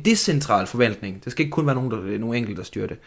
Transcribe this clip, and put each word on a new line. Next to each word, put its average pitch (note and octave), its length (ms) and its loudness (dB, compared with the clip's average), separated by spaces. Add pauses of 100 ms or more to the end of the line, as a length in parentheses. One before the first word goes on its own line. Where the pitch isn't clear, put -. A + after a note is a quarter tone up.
decentral C#3+ 640 4
forvaltning. G#2 560 0
Det B2 80 -8
skal D3+ 140 0
ikke D3 60 -6
kun D#3 140 0
være C#3 100 4
nogen, B2+ 160 -2
der, G#2 280 -4
nogen A#2 160 -2
enkelt, G#2+ 220 -2
der F2 60 -8
styrer G2+ 240 -4
det. - 200 -8